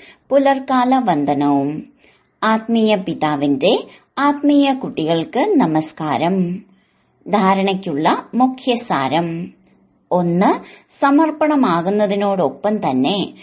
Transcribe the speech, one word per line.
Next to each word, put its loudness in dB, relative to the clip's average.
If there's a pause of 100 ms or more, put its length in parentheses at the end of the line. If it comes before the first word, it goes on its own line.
(300)
പുലർക്കാല 2
വന്ദനവും. -2 (540)
ആത്മീയ 2
പിതാവിന്റെ 0 (360)
ആത്മീയ 2
കുട്ടികൾക്ക് -2
നമസ്കാരം. -2 (640)
ധാരണയ്ക്കുള്ള 0
മുഖ്യസാരം. -2 (580)
ഒന്ന്, 0 (260)
സമർപ്പണമാകുന്നതിനോടൊപ്പം 0
തന്നെ -2